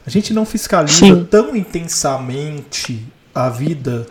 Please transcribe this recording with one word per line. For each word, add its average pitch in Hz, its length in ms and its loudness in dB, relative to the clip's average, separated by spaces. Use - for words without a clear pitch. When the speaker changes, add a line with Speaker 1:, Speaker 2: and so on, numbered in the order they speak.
Speaker 1:
A 131 40 -6
gente 208 220 2
não 214 140 2
fiscaliza 165 520 2
Speaker 2:
Sim. 175 300 2
Speaker 1:
tão 240 260 4
intensamente 139 1500 -4
a 127 140 2
vida 127 640 -2